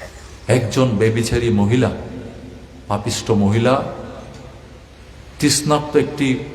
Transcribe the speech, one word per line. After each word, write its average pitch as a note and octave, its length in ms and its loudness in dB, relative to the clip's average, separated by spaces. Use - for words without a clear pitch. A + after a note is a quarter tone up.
একজন B2+ 420 2
বেবিচারী A2+ 600 2
মহিলা, G#2 400 4
পাপিষ্ট G#2 440 -2
মহিলা, A2+ 520 4
তৃষ্ণার্ত D3 560 2
একটি C#3 440 0